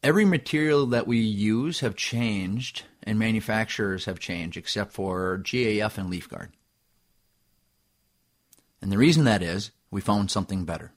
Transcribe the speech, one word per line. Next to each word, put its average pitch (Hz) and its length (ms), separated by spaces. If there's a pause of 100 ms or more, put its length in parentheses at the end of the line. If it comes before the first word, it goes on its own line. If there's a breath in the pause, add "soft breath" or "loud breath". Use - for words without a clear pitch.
Every 170 220
material 151 600
that 120 200
we 117 100
use 110 600
have 113 160
changed 113 880 (200)
and 107 140
manufacturers 110 880
have 92 140
changed 85 360
except 98 380
for 92 460
G 110 400
A 107 60
F 107 120
and 92 120
Leaf 90 200
Guard. - 220 (2250)
And 98 100
the 98 60
reason 156 260
that 110 180
is, 90 300 (180)
we 98 120
found 101 280
something 95 340
better. 82 340